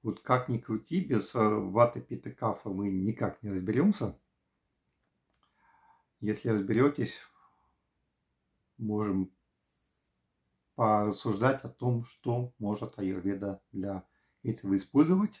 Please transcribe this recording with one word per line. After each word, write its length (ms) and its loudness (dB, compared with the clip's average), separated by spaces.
Вот 160 -6
как 280 0
ни 100 -2
крути, 460 -4
без, 300 -2
э, 60 0
ваты, 600 4
питы, 300 -10
кафа 380 -4
мы 220 -2
никак 520 -2
не 80 -8
разберемся. 640 0
Если 300 -2
разберетесь, 680 2
можем 560 -2
порассуждать 840 2
о 40 -10
том, 360 -2
что 560 -6
может 400 -6
аюрведа 600 -4
для 340 -6
этого 320 -2
использовать. 640 4